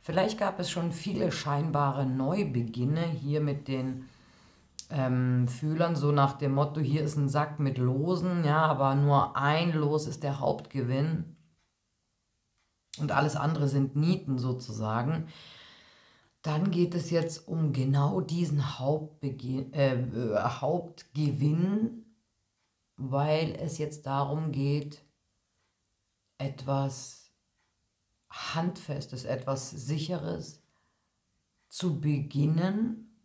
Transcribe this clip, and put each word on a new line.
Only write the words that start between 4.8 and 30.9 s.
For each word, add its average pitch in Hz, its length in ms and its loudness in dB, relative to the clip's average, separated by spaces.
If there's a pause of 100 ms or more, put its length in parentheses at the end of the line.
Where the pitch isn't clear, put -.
ähm, 127 580 2
Fühlern, 156 480 0
so 147 160 2
nach 139 220 4
dem 135 200 -2
Motto, 139 280 0
hier 147 220 2
ist 151 120 -2
ein 139 140 2
Sack 151 300 0
mit 131 180 2
Losen, 165 640 2
ja, 151 200 4
aber 135 320 4
nur 143 420 6
ein 156 360 2
Los 151 340 2
ist - 160 -8
der 139 160 -2
Hauptgewinn 135 960 -2 (1600)
und 147 120 -2
alles 151 240 2
andere 147 320 0
sind 139 280 2
Nieten 151 440 2
sozusagen. 123 880 -2 (1120)
Dann 156 300 0
geht 170 240 2
es - 160 -2
jetzt 165 360 -2
um 160 260 0
genau 139 480 2
diesen 147 580 -2
Hauptbeginn, 131 960 -4
äh, 135 200 4
äh, 117 480 0
Hauptgewinn, 160 1600 0 (920)
weil 147 640 0
es 156 180 -6
jetzt 151 300 -6
darum 143 440 -2
geht, 143 520 -2 (1400)
etwas 139 800 -4 (1120)
Handfestes, - 960 -6
etwas 135 440 -4
Sicheres 151 920 -6 (1040)